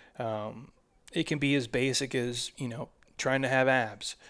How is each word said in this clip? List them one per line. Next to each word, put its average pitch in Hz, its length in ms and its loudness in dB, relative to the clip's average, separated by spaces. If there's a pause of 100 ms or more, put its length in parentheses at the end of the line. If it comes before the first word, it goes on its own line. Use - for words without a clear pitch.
(180)
um, 113 540 -6 (400)
it 160 140 0
can 151 140 -2
be 139 160 4
as 123 120 0
basic 131 460 0
as, 120 440 -2
you 135 100 -6
know, 113 220 -8 (280)
trying 135 240 2
to 127 80 2
have 131 180 6
abs, 113 480 0 (140)